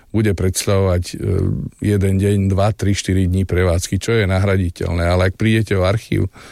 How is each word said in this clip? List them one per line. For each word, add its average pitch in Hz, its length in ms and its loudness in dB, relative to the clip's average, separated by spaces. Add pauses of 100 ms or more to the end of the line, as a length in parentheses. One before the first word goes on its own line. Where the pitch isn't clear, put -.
(120)
bude 107 220 2
predstavovať, 92 720 0
e, - 100 -12 (720)
jeden 98 320 2
deň, 101 320 2
dva, 98 240 2
tri, 98 160 0
štyri 95 340 0
dní 92 220 0
prevádzky, 90 480 0
čo 95 160 -4
je 110 160 2
nahraditeľné. 90 800 0
Ale 92 240 2
ak - 80 -18
prídete 110 340 0
o 92 140 2
archív, 98 400 -2 (240)